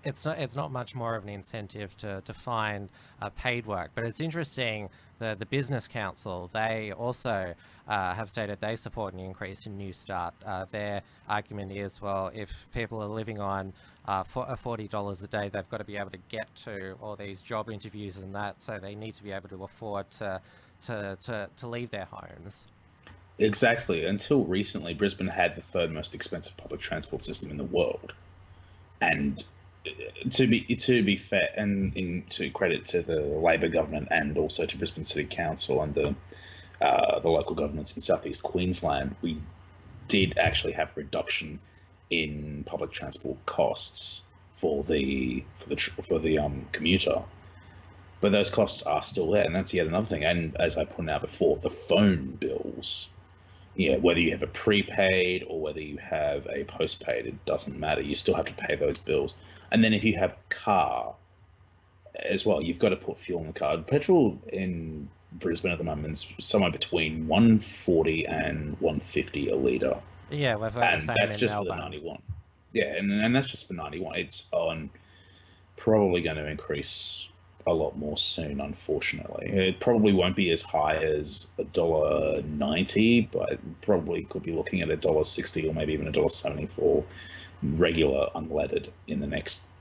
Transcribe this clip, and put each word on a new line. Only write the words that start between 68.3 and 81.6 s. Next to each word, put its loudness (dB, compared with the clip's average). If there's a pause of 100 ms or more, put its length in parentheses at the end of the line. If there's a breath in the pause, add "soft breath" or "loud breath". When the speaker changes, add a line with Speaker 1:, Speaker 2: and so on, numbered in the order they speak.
Speaker 2:
one 2
fifty -2
a 2
litre. 2 (300)
Speaker 1:
Yeah, 0
we've -4
got -4
the 4
Speaker 2:
And 2
Speaker 1:
same 0
Speaker 2:
that's 2
Speaker 1:
in -2
Speaker 2:
just 2
for 0
the -4
Speaker 1:
Melbourne. -4
Speaker 2:
ninety-one. -10 (500)
Yeah, 2
and, 0
and 4
that's 4
just -8
for -8
ninety-one. -6
It's -6
on, 0 (840 soft breath)
probably 6
gonna -2
increase -2 (380)
a 4
lot 0
more -4
soon, 0
unfortunately. -4
It 2
probably 6
won't 6
be 4
as 4
high 2
as 0 (120)
a -2